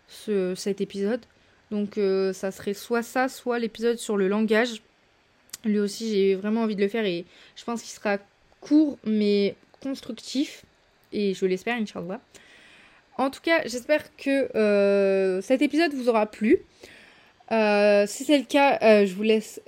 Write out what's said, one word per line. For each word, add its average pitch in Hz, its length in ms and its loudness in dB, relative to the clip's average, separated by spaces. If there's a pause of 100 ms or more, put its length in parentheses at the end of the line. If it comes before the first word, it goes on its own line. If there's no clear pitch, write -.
ce, 185 460 -4
cet 196 260 -6
épisode. 202 400 -4 (500)
Donc, 208 280 -6
euh, 190 340 0
ça 190 180 -6
serait 202 240 -8
soit 233 280 -4
ça, 254 260 -2
soit 240 300 -6
l'épisode 233 400 -2
sur 214 180 -4
le 196 120 2
langage. 220 540 0 (840)
Lui 208 140 0
aussi, 208 320 -4
j'ai 196 260 2
vraiment 214 260 -2
envie 214 140 -2
de 190 40 -6
le 196 80 2
faire 226 160 -2
et 175 220 -4 (280)
je - 100 -20
pense 233 180 -6
qu'il - 100 -16
sera 202 260 -4 (420)
court, 294 440 2
mais 202 520 0 (240)
constructif, - 840 -8 (480)
et 202 220 -2
je 190 120 -2
l'espère, 185 300 -2
Inch'Allah. 196 440 -8 (1000)
En 269 120 -2
tout - 100 -20
cas, 330 260 0
j'espère 247 500 -2
que, 277 400 0
euh, 196 840 2
cet 254 200 2
épisode 302 300 2
vous 254 160 -2
aura 220 180 2
plu. 226 320 2 (920)
Euh, 208 540 4
si 233 180 -10
c'est 294 140 4
le 254 60 0
cas, 277 380 4
euh, 208 240 6
je 185 80 -6
vous 202 100 -6
laisse, 220 440 0